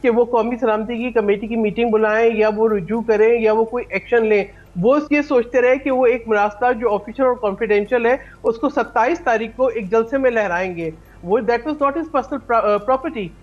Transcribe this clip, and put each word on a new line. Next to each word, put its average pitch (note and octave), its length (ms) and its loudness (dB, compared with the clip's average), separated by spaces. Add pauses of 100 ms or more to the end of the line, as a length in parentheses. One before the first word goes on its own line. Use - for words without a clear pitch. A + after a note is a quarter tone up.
कि B3+ 80 2
वो A#3 160 4
कौमी A#3 320 0
सलामती A3 400 -2
की A#3+ 140 -4
कमेटी G#3 360 0
की A#3 80 -4
मीटिंग A3+ 360 0
बुलाएं A3 400 2
या G#3+ 180 2
वो G#3+ 180 0
रुजू G#3 340 -2
करें A3+ 400 2
या G#3+ 120 4
वो A3+ 100 2
कोई G#3+ 200 -4 (100)
एक्शन A3+ 300 0
लें। G#3 260 2 (280)
वो B3 240 4 (100)
ये D4 120 2
सोचते B3 380 0
रहे B3+ 160 4
कि C#4 120 -4
वो B3+ 160 2
एक A#3 240 2
मरासला G#3 420 0
जो A#3+ 160 -2
ऑफिशियल A3 420 -2
और B3 60 0
कॉन्फिडेंशियल G#3 720 0
है, C4+ 120 2 (240)
उसको A#3 260 -2
सत्ताईस C4+ 560 -2
तारीख A3+ 320 0
को C4 120 2
एक G#3+ 200 -6
जलसे A3+ 280 0
में C4 140 2
लहराएंगे। F3+ 640 -2 (300)
वो, F#3+ 160 0
that A#3 200 0
was D4 160 -6
not C#4 160 0
his D#4+ 140 -6
personal C#4 320 -4
pro-, A#3 260 0
अ, D#4 140 2
property। C4 500 -2 (160)